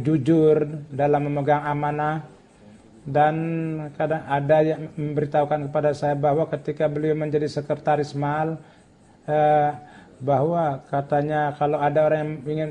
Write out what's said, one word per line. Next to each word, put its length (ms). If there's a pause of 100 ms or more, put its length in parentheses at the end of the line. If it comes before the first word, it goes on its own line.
jujur 840
dalam 400
memegang 400
amanah. 640 (720)
Dan 320 (640)
kadang 320
ada 320
yang 320
memberitahukan 720
kepada 320
saya 160
bahwa 320
ketika 400
beliau 320
menjadi 320
sekretaris 640
mal, 400 (720)
eh, 480 (480)
bahwa 640
katanya 720
kalau 240
ada 240
orang 160
yang 100 (140)
ingin 240